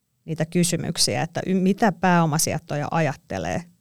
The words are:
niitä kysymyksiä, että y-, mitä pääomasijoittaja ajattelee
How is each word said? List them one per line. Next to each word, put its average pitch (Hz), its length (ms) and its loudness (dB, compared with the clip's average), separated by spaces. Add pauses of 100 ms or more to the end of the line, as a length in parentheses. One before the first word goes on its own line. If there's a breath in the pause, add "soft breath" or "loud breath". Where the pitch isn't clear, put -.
(260)
niitä 160 200 -4
kysymyksiä, 170 760 0
että - 240 -6
y-, 185 80 -2
mitä 190 380 2
pääomasijoittaja 160 1000 0
ajattelee 113 720 -4 (180)